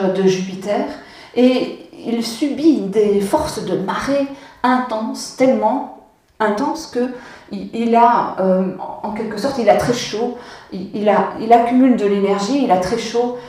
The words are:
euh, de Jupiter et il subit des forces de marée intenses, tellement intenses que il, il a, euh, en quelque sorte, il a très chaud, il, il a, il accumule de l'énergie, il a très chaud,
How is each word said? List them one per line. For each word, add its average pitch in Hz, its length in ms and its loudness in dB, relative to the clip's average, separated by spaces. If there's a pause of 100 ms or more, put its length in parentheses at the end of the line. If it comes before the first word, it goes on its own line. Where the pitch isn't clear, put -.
euh, 190 120 0
de 190 100 -2
Jupiter 190 640 0 (500)
et 247 460 2 (260)
il 233 180 -2
subit 277 580 0
des 202 380 2
forces 208 440 -2
de 180 120 -2
marée 277 520 -2 (340)
intenses, 247 720 -2
tellement 247 720 0 (340)
intenses 254 460 -2
que 254 240 -2 (420)
il, 196 220 -10
il 226 200 0
a, 233 460 4
euh, 190 320 2 (300)
en 208 80 -8
quelque 214 260 -8
sorte, 262 220 -4
il 214 100 0
a 185 80 6
très - 160 0
chaud, 233 460 -4 (340)
il, 190 220 -10
il 208 140 0
a, 202 220 2 (100)
il 226 120 4
accumule 240 440 6
de 202 100 0
l'énergie, 202 580 0
il 196 60 2
a 185 80 4
très 226 200 -2
chaud, 247 380 -2 (120)